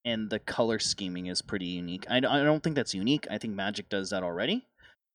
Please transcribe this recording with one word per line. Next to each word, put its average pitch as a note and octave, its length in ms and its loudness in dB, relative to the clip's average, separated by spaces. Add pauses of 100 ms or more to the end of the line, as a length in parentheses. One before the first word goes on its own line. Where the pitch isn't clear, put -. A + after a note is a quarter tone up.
and A2 240 0
the A2 80 0
color A2+ 400 2
scheming F2+ 480 -2
is F#2 160 -2
pretty F#2 240 -4
unique. F2+ 420 -4
I B2 120 4
d-, C3 80 4
I C#3+ 140 4
don't D3+ 200 4
think D#3+ 140 0
that's - 180 0
unique. A#2 360 2
I G#2+ 60 -4
think G#2+ 180 -4
Magic G2 360 -4
does F#2+ 180 -2
that F#2 140 0
already. G#2 420 0 (500)